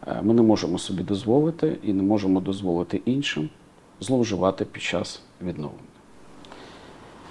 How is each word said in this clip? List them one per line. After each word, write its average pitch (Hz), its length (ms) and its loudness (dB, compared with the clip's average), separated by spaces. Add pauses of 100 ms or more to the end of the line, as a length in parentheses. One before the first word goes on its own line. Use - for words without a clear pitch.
е, - 160 -4
ми 110 120 4
не 117 80 6
можемо 95 360 4
собі 92 240 -6
дозволити, 147 800 0
і 104 100 -2
не 95 100 2
можемо 95 380 2
дозволити 95 640 -2
іншим 139 460 -2 (500)
зловживати 101 640 0
під - 180 -10
час - 400 -4 (200)
відновлення. 78 400 -8 (1500)